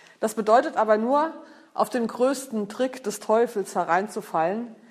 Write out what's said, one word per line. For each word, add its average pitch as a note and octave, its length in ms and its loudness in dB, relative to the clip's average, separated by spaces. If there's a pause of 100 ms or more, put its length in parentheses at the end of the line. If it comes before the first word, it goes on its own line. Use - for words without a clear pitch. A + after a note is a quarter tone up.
(200)
Das A3 140 -2
bedeutet A3+ 440 4
aber A3 200 4
nur, C#4+ 340 0 (420)
auf G#3+ 160 0
den A#3 180 -2
größten A#3 640 -2
Trick B3+ 340 -4
des G#3 160 -6
Teufels A3 560 0
hereinzufallen, F#3+ 1000 -2 (160)